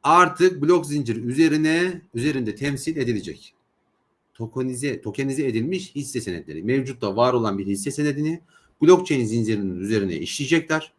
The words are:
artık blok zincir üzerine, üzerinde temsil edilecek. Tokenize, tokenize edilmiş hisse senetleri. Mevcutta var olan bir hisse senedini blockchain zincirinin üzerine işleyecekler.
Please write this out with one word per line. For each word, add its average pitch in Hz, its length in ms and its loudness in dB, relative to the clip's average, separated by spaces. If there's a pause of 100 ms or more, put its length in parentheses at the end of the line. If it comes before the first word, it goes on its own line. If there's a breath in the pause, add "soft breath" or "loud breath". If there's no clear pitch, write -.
artık 170 580 4
blok 160 240 4
zincir 123 380 -4
üzerine, 156 760 2 (120)
üzerinde 123 420 -2
temsil 139 420 -4
edilecek. 113 560 -6 (800)
Tokenize, 127 680 -6
tokenize 135 460 -4
edilmiş 131 480 -4
hisse 139 260 -6
senetleri. 82 420 -8
Mevcutta 123 520 -2
var 123 180 4
olan 110 240 0
bir 98 80 -6
hisse 101 260 -4
senedini 147 500 -4 (400 soft breath)
blockchain 156 440 6
zincirinin 107 540 -2
üzerine 98 360 0
işleyecekler. 156 840 -2